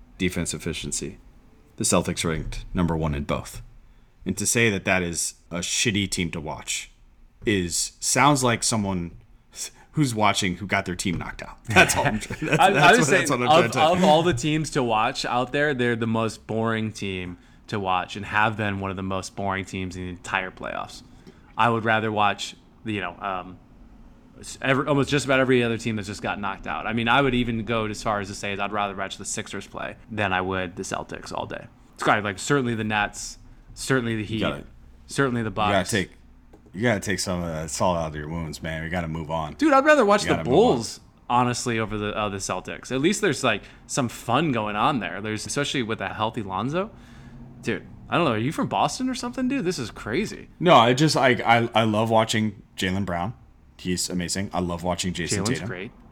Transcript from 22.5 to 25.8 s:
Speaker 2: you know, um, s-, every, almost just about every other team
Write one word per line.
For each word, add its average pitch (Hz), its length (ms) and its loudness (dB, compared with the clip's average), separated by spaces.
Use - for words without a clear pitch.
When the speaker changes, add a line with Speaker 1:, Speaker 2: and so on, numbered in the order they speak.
Speaker 2:
you 107 160 -4
know, 87 180 -6
um, 92 400 -8
s-, - 220 -14
every, 135 260 2
almost 139 220 2
just 139 160 0
about 135 160 4
every 127 200 4
other 117 160 0
team 110 200 -4